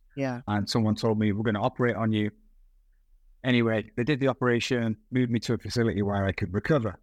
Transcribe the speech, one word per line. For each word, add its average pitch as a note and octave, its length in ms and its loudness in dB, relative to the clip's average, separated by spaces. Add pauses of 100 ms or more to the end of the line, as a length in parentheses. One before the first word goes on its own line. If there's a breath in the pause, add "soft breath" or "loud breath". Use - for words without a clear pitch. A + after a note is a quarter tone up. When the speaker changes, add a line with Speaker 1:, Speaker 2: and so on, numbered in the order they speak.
(160)
Speaker 1:
Yeah. B2+ 320 -6
Speaker 2:
And G#2 220 0
someone G#2+ 260 2
told A2 240 0
me, G#2+ 120 2
"We're G#2 120 -2
gonna G#2 180 -2
operate A#2+ 340 0
on A2 180 -2
you." G#2+ 180 0 (1120)
Anyway, A2+ 520 2
they A#2+ 80 0
did C3 160 0
the C3+ 80 2
operation, A#2+ 720 0 (140)
moved B2+ 200 2
me A#2 80 0
to B2 140 -2
a G2+ 40 0
facility G#2+ 440 0
where G2 240 0
I F#2+ 80 2
could F2+ 200 -4
recover. A2 500 0